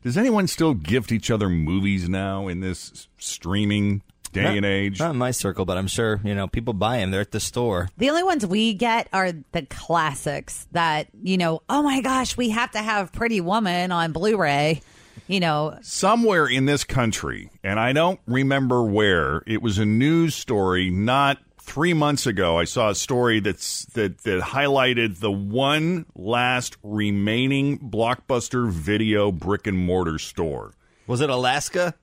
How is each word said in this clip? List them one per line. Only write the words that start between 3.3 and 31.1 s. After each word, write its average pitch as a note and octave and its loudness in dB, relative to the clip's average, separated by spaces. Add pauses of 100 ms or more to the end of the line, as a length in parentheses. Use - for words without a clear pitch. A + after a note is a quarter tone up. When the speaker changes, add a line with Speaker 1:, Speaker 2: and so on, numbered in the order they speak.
Speaker 1:
day F#2+ 0
Speaker 2:
Not, D#3+ 2
Speaker 1:
and G2+ 0
age? G2 0
Speaker 2:
not E3 0
in C3 -2
my B2 0
circle, F#2+ -2
but F2+ -2
I'm F#2+ -2
sure, A2 0
you G2+ -2
know, G2 -4
people A#2 -4
buy G#2+ 0
'em. F#2+ -2
They're F#2+ 0
at G2+ -6
the A2 -4
store. G2 -2
Speaker 3:
The B3+ 2
only E4 0
ones E4 0
we G#3+ 0
get A3+ -2
are F#3+ 0 (200)
the E3+ -4
classics D3+ -4
that, D#3+ 0 (140)
you F#3 0
know, E3 0
"Oh C#4+ 2
my C4+ 0
gosh, C4 -2
we A#3+ -2
have A#3 -2
to G#3+ -6
have G#3+ -2
Pretty A3+ -2
Woman F#3 0
on E3+ 0
Blu-ray." D#3+ 0 (460)
You F#3+ 0
know. D#3 0
Speaker 1:
Somewhere G3+ 4
in C3 2
this C#3+ 2
country, F#2 -2 (120)
and G2+ -2
I B2 0
don't E3+ 2
remember C3 2
where, F#2+ 4
it A2 -2
was G#2+ 0
a G#2+ 2
news D3 4
story F#2 0
not B2+ 2 (260)
three E3+ 0
months D3 2
ago. F#2 2
I E2+ 2
saw A2 0
a G2+ 0
story A#2+ 2
that's, - -6
that, G2+ -2
that F#2 0
highlighted B2+ 0
the A2 0
one C#3 -2 (100)
last B2 -2
remaining A2 0
Blockbuster A#2+ -2
Video G#2 0
brick F2+ -4
and G2 0
mortar F2+ 0
store. C2 -6 (340)
Speaker 2:
Was A#2+ -2